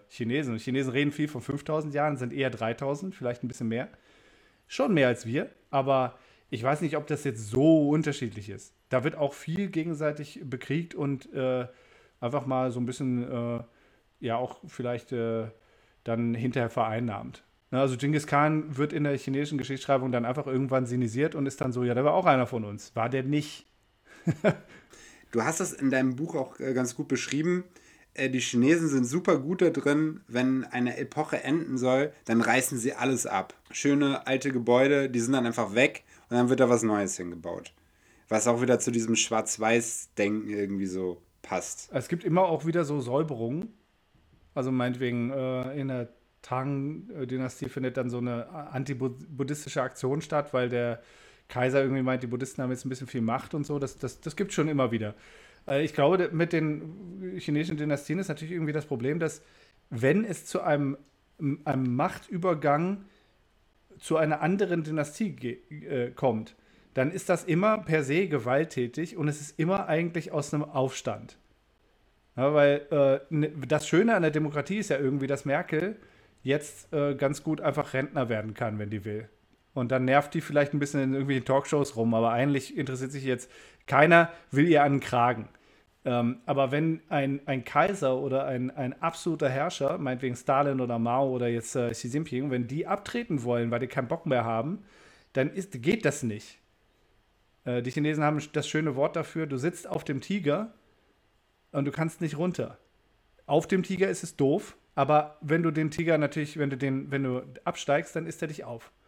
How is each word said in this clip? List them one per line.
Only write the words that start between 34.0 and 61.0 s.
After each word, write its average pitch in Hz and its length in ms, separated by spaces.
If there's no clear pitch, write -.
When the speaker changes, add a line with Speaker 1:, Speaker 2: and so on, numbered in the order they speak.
Speaker 2:
alte 135 260
Gebäude, 131 580
die 123 100
sind 117 140
dann 127 120
einfach 110 300
weg 127 280
und 120 80
dann 123 120
wird 127 100
da 123 100
was 117 120
Neues 104 360
hingebaut. 87 560
Was 110 200
auch 120 140
wieder 123 180
zu - 100
diesem 113 260
Schwarz-Weiß-Denken 110 1300
irgendwie 98 380
so 90 340
passt. - 500
Speaker 1:
Es 123 140
gibt 170 160
immer 185 220
auch 160 200
wieder 165 180
so 147 160
Säuberungen. 135 720
Also 131 160
meinetwegen, 123 600
äh, 131 480
in 135 100
der 123 200
Tang-Dynastie 139 1300
findet 127 280
dann 127 120
so 120 80
eine 120 320
antibuddhistische 139 1300
Aktion 131 400
statt, 147 320
weil 123 160
der 120 320
Kaiser 127 340
irgendwie 135 220
meint, 127 180
die 123 60
Buddhisten 127 340
haben 127 100
jetzt 127 140
ein 135 40
bisschen 127 180
viel 123 140
Macht 113 340
und 147 100
so. 147 140
Das, 135 180
das, - 240
das - 140
gibt's - 180
schon 156 140
immer 135 240
wieder. 107 240
Äh, 139 160
ich 156 100
glaube, 151 240
d-, 175 140
mit 170 220
den 170 840
chinesischen 156 380
Dynastien 151 420
ist 190 80
natürlich 156 260
irgendwie 160 200
das 151 120
Problem, 139 340
dass 156 220
wenn 135 360
es - 200
zu - 160
einem, 143 340